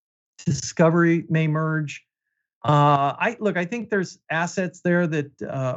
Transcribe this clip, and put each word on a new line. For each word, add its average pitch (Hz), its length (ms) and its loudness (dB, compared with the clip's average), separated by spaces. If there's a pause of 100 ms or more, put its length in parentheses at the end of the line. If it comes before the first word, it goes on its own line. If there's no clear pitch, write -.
(460)
Discovery 165 840 2
may 160 180 2
merge. 156 580 -4 (580)
Uh, 147 540 4
I, 233 220 -2
look, 202 180 -2
I 175 80 -2
think 233 240 -8
there's 196 300 -4 (100)
assets 170 520 -4
there 175 260 2
that, 151 240 -4 (100)
uh, 131 360 -4